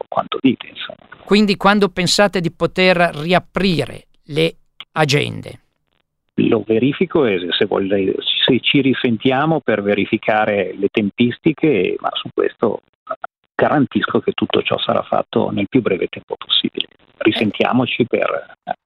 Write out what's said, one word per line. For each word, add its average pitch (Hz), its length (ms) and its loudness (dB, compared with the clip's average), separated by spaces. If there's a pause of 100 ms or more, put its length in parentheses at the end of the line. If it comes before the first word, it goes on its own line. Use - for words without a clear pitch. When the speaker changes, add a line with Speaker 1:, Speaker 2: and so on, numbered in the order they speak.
Speaker 1:
quanto - 320 -6
dite, - 280 0
insomma. - 560 -18
Speaker 2:
Quindi 202 320 2
quando 202 320 4
pensate 190 520 2
di 170 100 -2
poter 185 460 2 (180)
riaprire 170 920 -2 (180)
le 160 320 -2 (360)
agende? 131 680 -2 (720)
Speaker 1:
Lo - 320 0
verifico 135 600 0
e 90 240 -2
se 107 160 0
vuole, 95 480 -2 (320)
se 101 140 2
ci - 200 0
risentiamo 131 800 0
per 104 220 0
verificare 101 960 0
le 98 140 0
tempistiche, 120 1120 0
ma - 140 -6
su - 180 -10
questo - 480 -2 (760)
garantisco 117 640 0
che - 120 -2
tutto - 300 -2
ciò - 160 -2
sarà - 240 -2
fatto 101 480 -2
nel 101 180 -2
più 127 140 2
breve 98 260 -2
tempo - 280 -14
possibile. - 520 -4 (300)
Risentiamoci 110 880 0
per - 500 -4 (300)